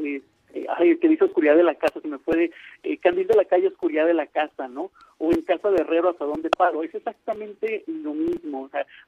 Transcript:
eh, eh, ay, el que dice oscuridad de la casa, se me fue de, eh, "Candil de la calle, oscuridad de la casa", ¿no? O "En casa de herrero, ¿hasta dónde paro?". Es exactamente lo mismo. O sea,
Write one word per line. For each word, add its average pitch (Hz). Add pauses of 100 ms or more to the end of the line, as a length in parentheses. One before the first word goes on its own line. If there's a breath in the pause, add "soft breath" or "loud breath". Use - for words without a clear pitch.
eh, 143 (320)
eh, 139 (100)
ay, 175
el 165
que 165
dice 156
oscuridad 151
de 170
la 165
casa, -
se -
me 143
fue 165
de, 170 (320 loud breath)
eh, 147
"Candil 180
de 220
la 190
calle, 185
oscuridad 156
de 170
la 156
casa", 151
¿no? 131 (260 soft breath)
O 311
"En 165
casa 185
de 180
herrero, 165
¿hasta 170
dónde 156
paro?". 165
Es -
exactamente 214
lo 156
mismo. 160
O 139
sea, 143 (220 loud breath)